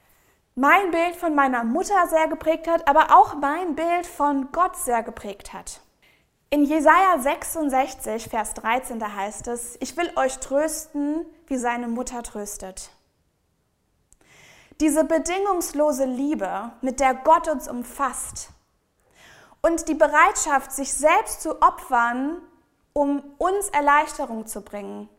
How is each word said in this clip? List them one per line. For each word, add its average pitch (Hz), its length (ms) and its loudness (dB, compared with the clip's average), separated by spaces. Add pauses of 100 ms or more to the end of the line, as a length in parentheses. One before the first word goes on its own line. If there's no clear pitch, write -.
(560)
mein 330 360 4
Bild 339 240 0
von 330 200 -2
meiner 262 280 2
Mutter 359 440 0
sehr 320 200 2
geprägt 320 400 -2
hat, 330 200 0
aber 302 280 6
auch 381 200 8
mein 294 400 -2
Bild 339 320 -2
von 277 440 -2
Gott 370 240 0
sehr 233 280 -2
geprägt 214 500 -14
hat. - 280 -16 (680)
In 294 140 2
Jesaja 311 560 4
sechsundsechzig, 262 1120 -4
Vers 220 240 -6
dreizehn, 233 460 -4
da 208 140 -6
heißt 202 340 -8
es, 240 340 -8
„Ich - 140 -8
will 349 200 -4
euch 262 240 0
trösten, 302 840 -2 (220)
wie 269 100 -4
seine 240 300 -4
Mutter 247 360 -6
tröstet.“ 208 680 -14 (1900)
Diese 311 240 4
bedingungslose 320 1000 0
Liebe, 233 680 -4 (100)
mit 254 180 -4
der 262 140 4
Gott 320 340 4
uns 302 220 -4
umfasst - 800 -8 (1120)
und 330 260 0
die 320 60 0
Bereitschaft, 302 800 2
sich 277 200 -6
selbst 349 480 2
zu - 200 -6
opfern, 262 800 0 (500)
um 285 320 2 (140)
uns 392 320 0
Erleichterung 285 800 2
zu 202 140 -10
bringen, 208 460 -12 (120)